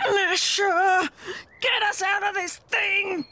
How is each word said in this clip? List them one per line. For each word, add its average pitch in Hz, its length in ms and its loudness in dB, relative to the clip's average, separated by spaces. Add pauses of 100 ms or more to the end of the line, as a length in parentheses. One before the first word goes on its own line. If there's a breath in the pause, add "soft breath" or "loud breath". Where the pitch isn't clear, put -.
Monsieur, 370 1000 2 (500 loud breath)
get 480 240 0
us 415 180 -2
out 392 220 0
of 403 100 0
this 370 240 -4
thing! 392 760 -2